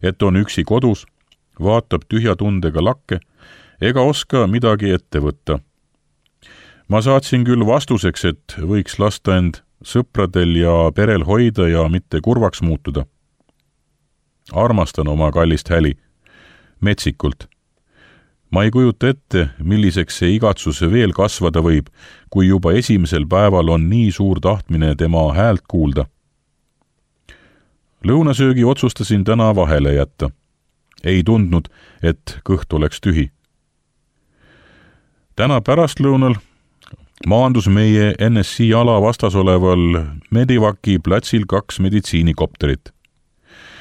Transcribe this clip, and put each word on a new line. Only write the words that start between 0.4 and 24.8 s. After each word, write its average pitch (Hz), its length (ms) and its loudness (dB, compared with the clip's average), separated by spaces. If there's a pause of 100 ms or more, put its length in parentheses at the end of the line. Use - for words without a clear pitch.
kodus, 117 420 0 (540)
vaatab 101 480 -2
tühja 110 280 -2
tundega 87 480 -2
lakke 104 340 -4 (640)
ega 127 240 0
oska 139 420 -2
midagi 104 460 0
ette 78 320 -4
võtta. 73 340 -4 (1300)
Ma 110 140 0
saatsin 135 420 0
küll 120 220 2
vastuseks, 117 580 0
et - 360 -6
võiks 98 420 -4
lasta 101 340 0
end 87 240 -2 (220)
sõpradel 92 800 -2
ja 85 160 2 (180)
perel 101 300 0
hoida 104 440 0
ja 82 200 0
mitte 82 340 -4
kurvaks 117 400 0
muutuda. 73 440 -4 (1500)
Armastan 92 560 -2
oma 76 260 0
kallist 82 360 0
Häli. 80 260 0 (840)
Metsikult. - 680 -4 (1040)
Ma 92 120 0
ei 110 80 2
kujuta 123 400 2
ette, 90 380 -2 (100)
milliseks 92 640 -2
see 90 160 2
igatsus 101 500 -2
veel 107 260 2
kasvada 90 460 -2
võib, 80 300 2 (420)
kui 95 160 2
juba 92 320 2
esimesel 85 480 0
päeval 90 480 2
on 82 160 0
nii 110 240 2
suur 95 260 -2
tahtmine 80 540 -2